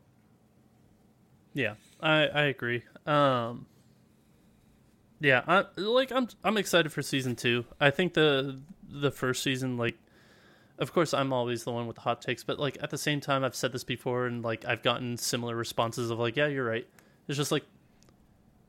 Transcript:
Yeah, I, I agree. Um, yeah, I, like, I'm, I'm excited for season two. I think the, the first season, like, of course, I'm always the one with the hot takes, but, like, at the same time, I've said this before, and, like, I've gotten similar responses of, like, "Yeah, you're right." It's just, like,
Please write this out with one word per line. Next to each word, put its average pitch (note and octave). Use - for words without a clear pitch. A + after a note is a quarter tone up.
Yeah, B2+
I, D#3
I D3
agree. A#2+
Um, C3
yeah, C3
I, F3+
like, A#3
I'm, B3
I'm G#3+
excited E3+
for D3
season B2+
two. A#2+
I C#3+
think F3
the, C#3
the C#3+
first B2+
season, B2+
like, A#2
of C#3+
course, F3
I'm E3
always A#2+
the B2+
one A#2
with A2+
the -
hot A#2+
takes, -
but, -
like, C#3
at D3
the C#3+
same D3
time, C3+
I've B2+
said B2+
this B2
before, B2
and, A#2+
like, A2+
I've A#2+
gotten A#2+
similar A#2
responses A#2
of, A2+
like, A#2
"Yeah, D3
you're C3+
right." A2+
It's C#3+
just, C#3+
like, D3+